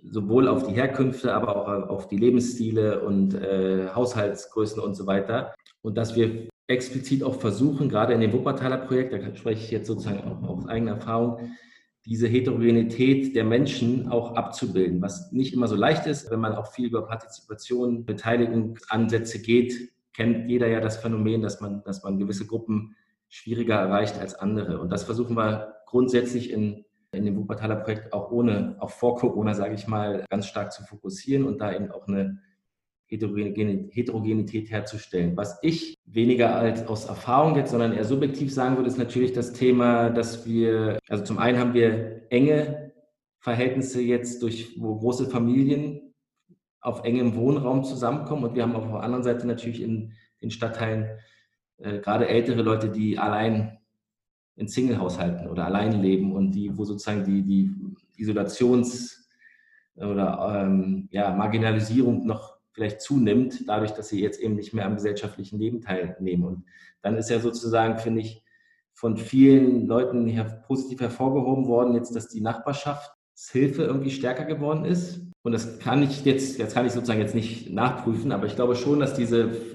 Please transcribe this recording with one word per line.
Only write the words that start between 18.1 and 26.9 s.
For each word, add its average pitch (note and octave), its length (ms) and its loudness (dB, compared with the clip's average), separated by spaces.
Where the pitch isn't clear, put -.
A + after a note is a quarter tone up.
geht, A#2 500 2
kennt A#2 340 0
jeder A#2+ 200 2
ja A2+ 120 2
das A2 180 -2
Phänomen, A2 440 0
dass G2+ 200 -6
man, G2+ 220 -8
dass G2 200 -10
man G2 160 -4
gewisse G2+ 260 -4
Gruppen A2 500 -4
schwieriger A2+ 480 -2
erreicht G2+ 440 0
als F#2+ 160 -8
andere. G2 440 -2
Und F2 120 -6
das G2 120 -2
versuchen A#2 320 -2
wir G#2+ 420 -2
grundsätzlich B2 640 2
in, G#2 340 -2